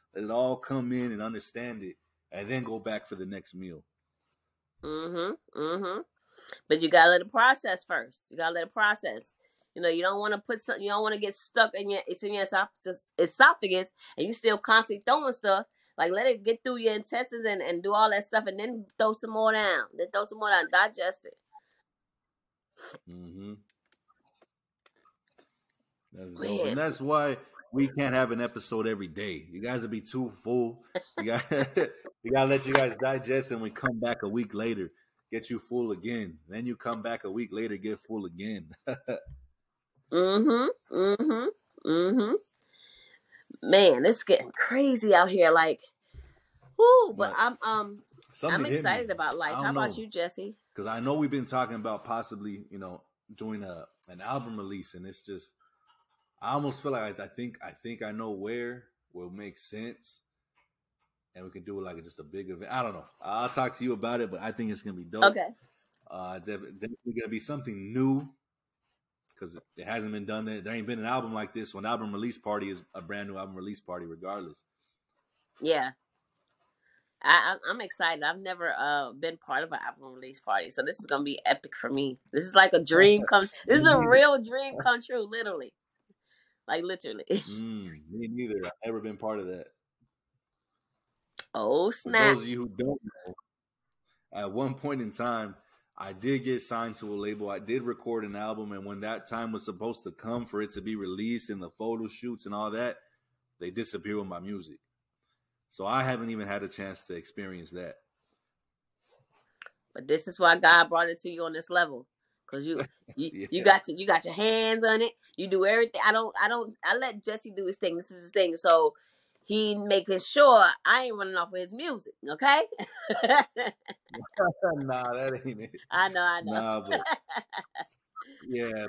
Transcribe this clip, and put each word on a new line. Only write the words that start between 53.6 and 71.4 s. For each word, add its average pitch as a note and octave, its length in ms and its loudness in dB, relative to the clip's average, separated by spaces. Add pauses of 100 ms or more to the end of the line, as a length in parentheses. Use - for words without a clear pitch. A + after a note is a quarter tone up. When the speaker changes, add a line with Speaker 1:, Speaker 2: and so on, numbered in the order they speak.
Speaker 1:
a, F2 240 -12 (200)
an F2+ 140 -20
album A#2 360 -8
release, G2 380 -12
and F2+ 120 -16
it's - 180 -18
just, F#2+ 280 -16 (880)
I A#2+ 120 -4
almost C#3+ 280 -4
feel C#3+ 120 -4
like G#2+ 260 -6
I, G2 60 -10
I - 20 -14
think, A#2+ 360 -12
I - 80 -14
think A#2 320 -14
I G#2+ 80 -8
know A2 200 -8
where A#2+ 540 -8 (280)
will F2 180 -14
make G2+ 260 -16
sense, - 640 -16 (1120)
and F#2 100 -16
we F#2 60 -16
can F#2 120 -18
do, G2 180 -8
like, E2+ 220 -12
just E2+ 160 -20
a D#2 40 -18
big F#2 260 -12
event. F2+ 220 -12
I B2+ 100 -2
don't A2 120 -4
know. D#2+ 120 -14 (160)
I'll A2+ 280 -4
talk B2+ 280 -2
to B2 60 -6
you B2 100 0
about A#2 280 -2
it, G2+ 100 -4
but F2+ 100 -10
I A2 100 -6
think A2 200 -4
it's G2+ 100 -10
gonna F#2+ 160 -10
be F2 80 -14
dope. C#3+ 320 4
Speaker 2:
Okay. F#3+ 180 -4 (540)
Speaker 1:
Uh, F#2 300 -12
def-, G2+ 220 -10
definitely G#2+ 580 -12
gonna A2 100 -8
be A2 100 -6
something A2+ 540 -8
new, C3+ 400 0 (1040)
'cause F2 220 -16 (180)
it E2+ 100 -16
hasn't G#2+ 260 -6
been G#2 120 -8
done. A2 200 -8
There, G#2+ 160 -8
there A2 140 -8
ain't A2 120 -8
been A#2 120 -6
an A2 60 -8
album A#2+ 280 -4
like G#2+ 200 -8